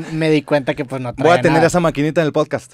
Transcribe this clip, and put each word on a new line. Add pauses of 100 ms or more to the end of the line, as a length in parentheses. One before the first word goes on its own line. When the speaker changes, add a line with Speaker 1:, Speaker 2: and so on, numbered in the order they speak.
(160)
Speaker 1:
me
di
cuenta
que,
pues,
no
Speaker 2:
Voy
a
Speaker 1:
traía
Speaker 2:
tener
Speaker 1:
nada.
Speaker 2:
esa
maquinita
en
el
podcast.